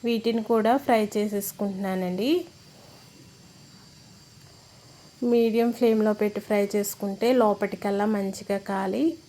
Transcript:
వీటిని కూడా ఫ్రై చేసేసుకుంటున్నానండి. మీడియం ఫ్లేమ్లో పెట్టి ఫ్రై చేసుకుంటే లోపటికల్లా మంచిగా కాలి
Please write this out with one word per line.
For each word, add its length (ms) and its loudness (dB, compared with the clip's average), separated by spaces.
వీటిని 360 0
కూడా 220 4
ఫ్రై 180 4
చేసేసుకుంటున్నానండి. 1120 -4
మీడియం 360 4
ఫ్లేమ్లో 440 4
పెట్టి 180 -2
ఫ్రై 120 2
చేసుకుంటే 540 -2
లోపటికల్లా 640 0
మంచిగా 420 -4
కాలి 340 -2